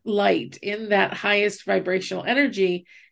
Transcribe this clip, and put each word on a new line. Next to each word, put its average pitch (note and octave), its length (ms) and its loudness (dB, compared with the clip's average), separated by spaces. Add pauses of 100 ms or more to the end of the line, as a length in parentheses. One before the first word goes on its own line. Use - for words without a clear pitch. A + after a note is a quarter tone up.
light, G3+ 560 0
in G#3 300 -8
that G3 240 2
highest G#3 500 0
vibrational F#3 600 -2
energy. G3 600 0 (260)